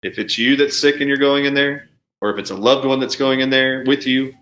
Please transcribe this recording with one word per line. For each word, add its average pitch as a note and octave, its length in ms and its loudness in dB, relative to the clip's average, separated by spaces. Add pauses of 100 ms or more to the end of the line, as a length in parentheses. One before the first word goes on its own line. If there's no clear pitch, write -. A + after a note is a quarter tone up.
If F#2+ 160 -8
it's - 200 -4
you B2 180 2
that's C#3+ 220 0
sick C#3+ 220 2
and C#3 80 -2
you're C#3 100 0
going C#3+ 260 2
in C#3 100 0
there, C#3+ 340 -2 (340)
or G#2 80 0
if G2+ 80 -4
it's G2 120 -10
a F#2+ 60 -8
loved C3 300 2
one C3+ 140 2
that's B2+ 160 -4
going C3 240 0
in C3 100 0
there C3 360 0
with C#3 200 0
you C3 360 0